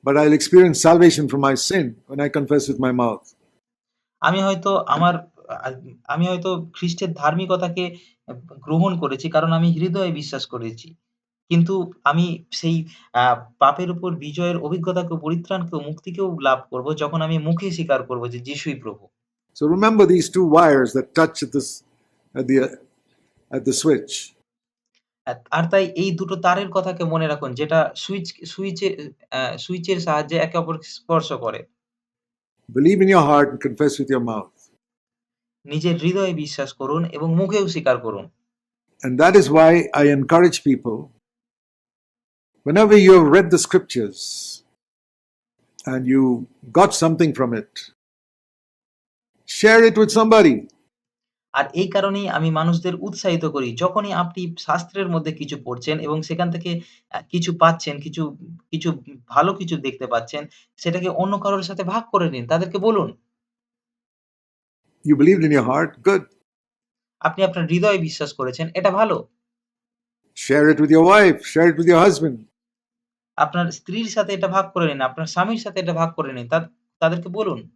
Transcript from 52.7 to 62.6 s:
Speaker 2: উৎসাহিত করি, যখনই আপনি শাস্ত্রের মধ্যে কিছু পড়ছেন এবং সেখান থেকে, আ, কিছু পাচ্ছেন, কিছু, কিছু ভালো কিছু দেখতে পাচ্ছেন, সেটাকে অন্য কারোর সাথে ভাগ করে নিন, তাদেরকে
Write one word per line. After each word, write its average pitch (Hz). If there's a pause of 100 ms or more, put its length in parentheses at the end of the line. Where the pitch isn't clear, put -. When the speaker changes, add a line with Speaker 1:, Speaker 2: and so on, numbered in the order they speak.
Speaker 2:
উৎসাহিত 180
করি, 135
যখনই 190
আপনি 170
শাস্ত্রের 175
মধ্যে 156
কিছু 143
পড়ছেন 123
এবং 156
সেখান 170
থেকে, 170 (300)
আ, -
কিছু 175
পাচ্ছেন, 165
কিছু, 151 (340)
কিছু 156 (240)
ভালো 170
কিছু 170
দেখতে 131
পাচ্ছেন, 120 (300)
সেটাকে 180
অন্য 190
কারোর 196
সাথে 190
ভাগ 214
করে 175
নিন, 120
তাদেরকে 170